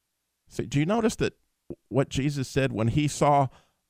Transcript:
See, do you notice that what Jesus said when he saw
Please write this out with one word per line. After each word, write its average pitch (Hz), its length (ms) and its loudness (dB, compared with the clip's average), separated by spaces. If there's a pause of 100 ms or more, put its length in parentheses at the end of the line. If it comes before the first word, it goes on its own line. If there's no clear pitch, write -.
(480)
See, - 180 -8
do 135 140 -2
you 151 80 2
notice 220 300 0
that - 200 -2 (500)
what 131 220 0
Jesus 139 400 -2
said 135 240 0
when 113 160 0
he 147 180 2
saw 143 400 2 (420)